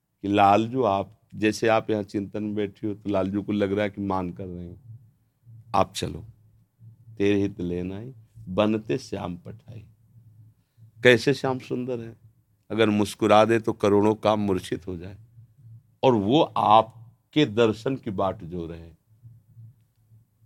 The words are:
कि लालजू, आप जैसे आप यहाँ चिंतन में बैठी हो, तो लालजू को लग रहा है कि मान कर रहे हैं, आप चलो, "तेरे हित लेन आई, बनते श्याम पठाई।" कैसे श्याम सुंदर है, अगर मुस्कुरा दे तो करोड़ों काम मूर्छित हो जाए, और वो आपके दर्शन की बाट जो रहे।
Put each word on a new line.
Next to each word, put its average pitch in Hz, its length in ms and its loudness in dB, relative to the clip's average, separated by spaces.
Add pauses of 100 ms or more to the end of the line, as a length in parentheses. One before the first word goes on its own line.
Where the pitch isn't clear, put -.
(220)
कि 98 60 -8
लालजू, 104 560 4
आप 98 360 -2 (160)
जैसे 107 320 0
आप 110 220 2
यहाँ 107 140 -2
चिंतन 101 400 -8
में 104 120 -6
बैठी 104 320 -6
हो, 101 60 -4
तो 101 160 -10
लालजू 98 320 -2
को 98 100 -6
लग 101 220 0
रहा 104 100 0
है 104 60 -2
कि 101 120 -10
मान 95 280 -4
कर 92 160 -14
रहे 87 200 -12
हैं, 110 340 -20 (760)
आप 95 180 0
चलो, 82 320 -8 (920)
"तेरे 101 240 2
हित 101 200 -4
लेन 90 320 -6
आई, 117 200 -14 (360)
बनते 107 480 0
श्याम 98 400 -8
पठाई।" 110 480 -18 (1160)
कैसे 123 300 6
श्याम 131 260 -4
सुंदर 123 400 -6
है, 113 160 -14 (560)
अगर 107 180 2
मुस्कुरा 104 560 4
दे 113 140 2
तो 110 140 -4
करोड़ों 104 420 4
काम 107 240 0
मूर्छित 98 480 -4
हो 92 100 -10
जाए, 98 200 -14 (840)
और 131 100 6
वो 113 280 2 (160)
आपके 110 880 2
दर्शन 113 500 0
की 123 160 -8
बाट 95 320 -4
जो 85 240 -10
रहे। 82 320 -18 (1500)